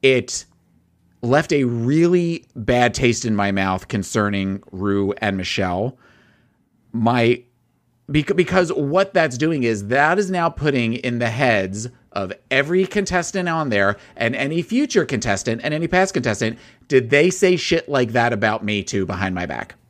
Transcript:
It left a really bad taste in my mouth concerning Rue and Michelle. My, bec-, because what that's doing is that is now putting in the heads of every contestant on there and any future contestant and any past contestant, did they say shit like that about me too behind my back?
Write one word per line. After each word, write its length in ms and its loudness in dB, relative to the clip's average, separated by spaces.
It 460 2
left 300 2
a 120 2
really 800 0
bad 380 2
taste 320 0
in 100 0
my 160 0
mouth 360 -2
concerning 720 -2
Rue 460 0
and 180 -2
Michelle. 640 -4
My, 500 2
bec-, 260 0
because 380 2
what 400 0
that's 240 0
doing 260 0
is 260 -2
that 300 2
is 120 -2
now 180 0
putting 460 0
in 240 -4
the 100 0
heads 640 0
of 200 -6
every 360 2
contestant 640 -2
on 180 -2
there 300 2
and 180 -2
any 280 -2
future 420 0
contestant 580 -2
and 120 -4
any 120 -4
past 280 0
contestant, 440 -2
did 220 4
they 180 6
say 260 2
shit 320 -2
like 260 0
that 200 2
about 320 -2
me 180 -2
too 220 -2
behind 300 -4
my 100 -4
back? 300 -10